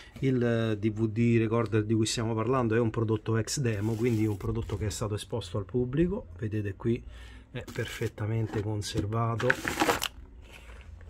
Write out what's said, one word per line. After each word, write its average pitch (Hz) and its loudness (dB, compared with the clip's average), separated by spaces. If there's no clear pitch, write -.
Il, 131 4
eh, 113 4
D 107 2
V 110 0
D 117 4
recorder 110 2
di 110 2
cui 110 4
stiamo 113 0
parlando 113 2
è 113 6
un 117 4
prodotto 110 0
ex 113 0
demo, 110 0
quindi 110 2
un 107 2
prodotto 110 -4
che 104 -2
è - -2
stato 104 -2
esposto - -4
al 101 -2
pubblico. 143 0
Vedete 101 -2
qui 120 0
è 120 -10
perfettamente 110 -4
conservato, 107 -2